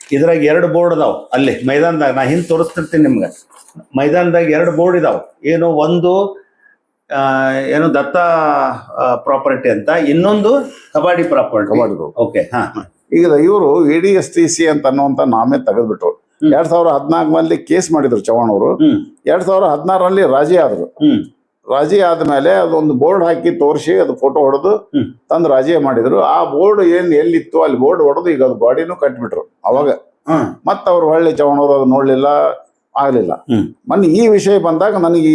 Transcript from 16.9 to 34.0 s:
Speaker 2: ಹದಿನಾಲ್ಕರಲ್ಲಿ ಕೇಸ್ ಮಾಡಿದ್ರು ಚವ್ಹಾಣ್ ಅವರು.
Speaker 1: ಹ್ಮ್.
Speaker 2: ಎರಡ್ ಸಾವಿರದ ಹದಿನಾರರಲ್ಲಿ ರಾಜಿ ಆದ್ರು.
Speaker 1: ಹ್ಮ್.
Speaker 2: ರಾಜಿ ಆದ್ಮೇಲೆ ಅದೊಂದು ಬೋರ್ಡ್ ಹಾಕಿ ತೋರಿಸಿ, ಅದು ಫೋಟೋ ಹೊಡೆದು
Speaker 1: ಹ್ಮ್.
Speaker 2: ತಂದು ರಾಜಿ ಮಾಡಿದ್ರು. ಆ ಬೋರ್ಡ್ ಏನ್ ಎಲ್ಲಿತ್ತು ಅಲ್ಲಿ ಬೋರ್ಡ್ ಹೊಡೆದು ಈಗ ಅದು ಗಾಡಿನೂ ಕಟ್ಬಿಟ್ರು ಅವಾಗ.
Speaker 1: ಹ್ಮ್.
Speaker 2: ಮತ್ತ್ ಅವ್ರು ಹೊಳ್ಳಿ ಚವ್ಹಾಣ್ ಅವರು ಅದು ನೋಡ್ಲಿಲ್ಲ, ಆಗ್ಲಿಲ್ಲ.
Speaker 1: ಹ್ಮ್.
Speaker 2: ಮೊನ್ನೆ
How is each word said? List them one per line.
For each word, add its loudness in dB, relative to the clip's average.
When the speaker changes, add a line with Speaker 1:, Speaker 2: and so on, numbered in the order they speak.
Speaker 2:
ಹದಿನಾಲ್ಕರಲ್ಲಿ 0
ಕೇಸ್ -2
ಮಾಡಿದ್ರು 0
ಚವ್ಹಾಣ್ 0
ಅವರು. 0
Speaker 1:
ಹ್ಮ್. 0
Speaker 2:
ಎರಡ್ 0
ಸಾವಿರದ 0
ಹದಿನಾರರಲ್ಲಿ 0
ರಾಜಿ 2
ಆದ್ರು. 0
Speaker 1:
ಹ್ಮ್. 0
Speaker 2:
ರಾಜಿ 0
ಆದ್ಮೇಲೆ 0
ಅದೊಂದು 0
ಬೋರ್ಡ್ 0
ಹಾಕಿ 0
ತೋರಿಸಿ, 0
ಅದು 0
ಫೋಟೋ -2
ಹೊಡೆದು 0
Speaker 1:
ಹ್ಮ್. -4
Speaker 2:
ತಂದು 0
ರಾಜಿ 2
ಮಾಡಿದ್ರು. 0
ಆ 0
ಬೋರ್ಡ್ 2
ಏನ್ 2
ಎಲ್ಲಿತ್ತು 0
ಅಲ್ಲಿ 0
ಬೋರ್ಡ್ 2
ಹೊಡೆದು 0
ಈಗ 0
ಅದು 0
ಗಾಡಿನೂ -2
ಕಟ್ಬಿಟ್ರು -6
ಅವಾಗ. 0
Speaker 1:
ಹ್ಮ್. -4
Speaker 2:
ಮತ್ತ್ -4
ಅವ್ರು 2
ಹೊಳ್ಳಿ 2
ಚವ್ಹಾಣ್ 0
ಅವರು 2
ಅದು 2
ನೋಡ್ಲಿಲ್ಲ, 2
ಆಗ್ಲಿಲ್ಲ. 0
Speaker 1:
ಹ್ಮ್. -2
Speaker 2:
ಮೊನ್ನೆ 2